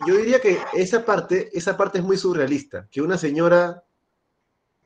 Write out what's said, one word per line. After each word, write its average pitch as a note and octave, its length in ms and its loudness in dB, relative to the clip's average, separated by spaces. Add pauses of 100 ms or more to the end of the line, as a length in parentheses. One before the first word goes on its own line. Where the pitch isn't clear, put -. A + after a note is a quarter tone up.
yo F3+ 120 4
diría A#3 220 2
que G3 200 2 (160)
esa F#3 280 0
parte, F#3 540 -2
esa F#3 180 -4
parte G3 220 -2
es F3 60 -2
muy F#3+ 140 0
surrealista, C#3+ 760 -4
que C3+ 100 -6
una F3 160 -2
señora, F3 640 2 (1040)